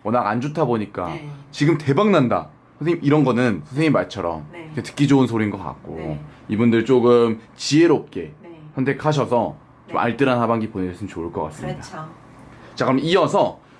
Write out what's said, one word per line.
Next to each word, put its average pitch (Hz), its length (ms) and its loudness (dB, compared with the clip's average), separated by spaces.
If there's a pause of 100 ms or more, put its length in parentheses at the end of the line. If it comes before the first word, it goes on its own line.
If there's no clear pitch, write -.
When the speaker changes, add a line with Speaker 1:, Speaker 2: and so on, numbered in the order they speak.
Speaker 1:
워낙 117 240 0
안 113 120 -2
좋다 151 240 -2
보니까 104 440 -4
Speaker 2:
네. 82 200 -10 (220)
Speaker 1:
지금 147 260 2
대박 185 340 2
난다, 117 380 2 (300)
선생님, 160 260 -2
이런 143 200 4
거는 117 420 2
선생님 147 260 0
말처럼 85 600 -4
Speaker 2:
네. - 180 -16
Speaker 1:
그냥 131 140 -8
듣기 - 240 0
좋은 135 180 6
소리인 107 240 0
것 101 80 -6
같고, 80 380 -12
Speaker 2:
네. 78 240 -8 (280)
Speaker 1:
이분들 113 380 2
조금 120 540 4 (160)
지혜롭게 139 760 0 (100)
Speaker 2:
네. - 180 -20 (160)
Speaker 1:
선택하셔서 127 800 0 (320)
좀 - 80 -6
Speaker 2:
네. - 20 -2
Speaker 1:
알뜰한 120 420 0
하반기 113 300 0
보내셨으면 92 400 -8
좋을 85 220 -8
것 82 120 -6
같습니다. - 360 -10
Speaker 2:
그렇죠. 156 280 -14 (680)
Speaker 1:
자, 131 80 -2
그럼 131 160 2
이어서 160 580 2 (220)